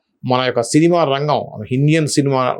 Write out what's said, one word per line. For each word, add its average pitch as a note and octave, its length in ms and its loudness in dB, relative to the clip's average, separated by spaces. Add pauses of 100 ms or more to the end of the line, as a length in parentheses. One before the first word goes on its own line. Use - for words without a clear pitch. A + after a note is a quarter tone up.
(260)
మన B2+ 160 0
యొక్క B2+ 200 -2
సినిమా E3 420 2
రంగం, C3+ 680 -2
ఇండియన్ D3+ 360 2
సినిమా C3+ 520 0